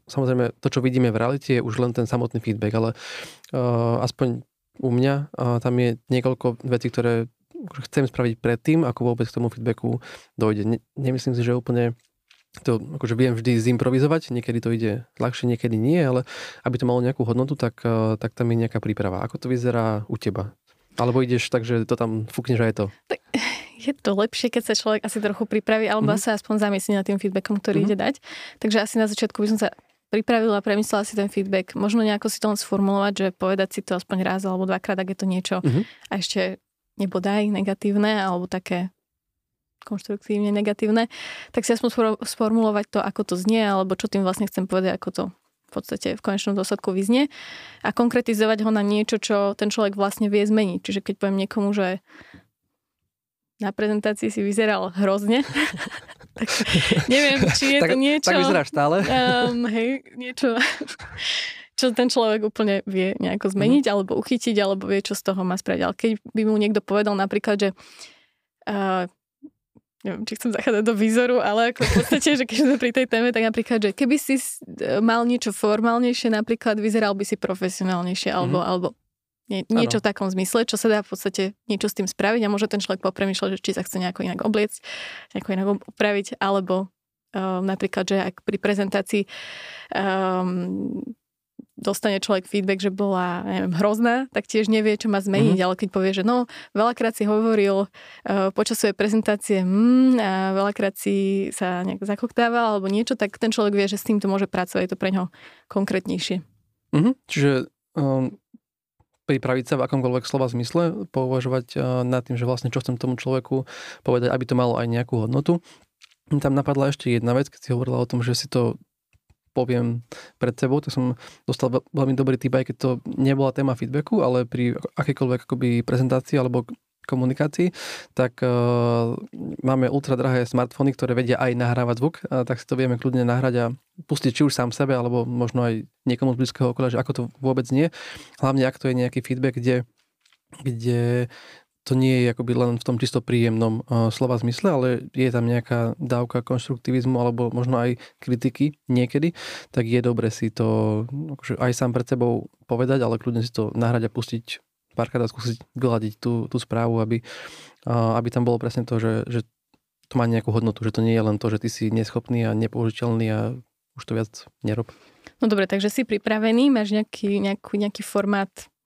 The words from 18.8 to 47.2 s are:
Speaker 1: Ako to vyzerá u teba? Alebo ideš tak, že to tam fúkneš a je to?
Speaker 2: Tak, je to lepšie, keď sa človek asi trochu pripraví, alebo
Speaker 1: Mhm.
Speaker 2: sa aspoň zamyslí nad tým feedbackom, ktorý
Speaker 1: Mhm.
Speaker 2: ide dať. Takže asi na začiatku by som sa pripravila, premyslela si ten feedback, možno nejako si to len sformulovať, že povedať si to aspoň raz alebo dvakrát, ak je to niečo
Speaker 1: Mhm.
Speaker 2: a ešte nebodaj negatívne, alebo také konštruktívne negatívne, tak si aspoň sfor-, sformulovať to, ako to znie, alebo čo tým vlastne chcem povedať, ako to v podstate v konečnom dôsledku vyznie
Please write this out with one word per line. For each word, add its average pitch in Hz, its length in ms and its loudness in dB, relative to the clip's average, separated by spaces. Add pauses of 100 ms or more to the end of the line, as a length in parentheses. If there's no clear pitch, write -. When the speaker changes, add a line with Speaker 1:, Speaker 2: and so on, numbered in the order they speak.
Speaker 1:
Ako 104 160 -6
to - 100 -10
vyzerá 117 600 0
u 117 100 -6
teba? 98 380 -6 (400)
Alebo 120 260 2
ideš 123 280 0
tak, 123 140 0
že 113 220 0
to - 80 -2
tam 110 320 -2
fúkneš 117 320 -2
a 113 100 2
je 110 80 0
to? 107 100 -2 (220)
Speaker 2:
Tak, - 140 -6 (560)
je 240 180 -4
to - 200 -4
lepšie, 220 340 0
keď 233 140 -2
sa 220 120 -2
človek 214 300 -2
asi 220 160 -6
trochu 208 240 -2
pripraví, 220 400 0
alebo 220 240 0
Speaker 1:
Mhm. 208 100 4
Speaker 2:
sa 220 140 0
aspoň 214 260 -2
zamyslí 208 360 0
nad 196 100 2
tým 202 140 0
feedbackom, 196 420 -2
ktorý 196 180 0
Speaker 1:
Mhm. 160 80 2
Speaker 2:
ide 208 120 2
dať. 269 160 0 (440)
Takže 220 220 2
asi 214 160 -2
na 220 80 4
začiatku 214 320 -2
by 208 120 0
som 220 100 2
sa 202 100 0 (400)
pripravila, 226 500 2
premyslela 208 460 0
si - 80 -10
ten 202 160 0
feedback, 196 480 -2
možno 208 240 2
nejako 214 320 0
si - 80 -8
to 214 80 0
len 208 80 0
sformulovať, 196 580 0
že 196 160 0
povedať 190 400 0
si - 120 -8
to - 100 -4
aspoň 185 320 -2
raz 185 180 -2
alebo 190 220 -2
dvakrát, 185 320 -2
ak 190 160 -4
je 190 60 -10
to 196 80 -2
niečo 185 340 -2
Speaker 1:
Mhm. 156 240 2 (220)
Speaker 2:
a - 100 -6
ešte 185 400 -4 (400)
nebodaj 196 500 -2
negatívne, 208 680 0
alebo 185 320 -2
také 185 400 -4 (960)
konštruktívne 208 680 -4
negatívne, 208 560 2 (460)
tak 240 100 -2
si - 80 0
aspoň 240 180 0
sfor-, 220 300 0
sformulovať 214 680 0
to, - 100 -2
ako 202 240 -2
to 175 140 -2
znie, 214 260 2
alebo 196 320 2
čo 214 140 -4
tým 202 140 0
vlastne 185 220 0
chcem 190 200 -4
povedať, 185 320 0
ako - 140 -8
to - 140 -4 (380)
v - 100 -20
podstate - 400 -6
v 214 80 -6
konečnom 202 340 -2
dôsledku 196 360 -2
vyznie 214 400 2 (500)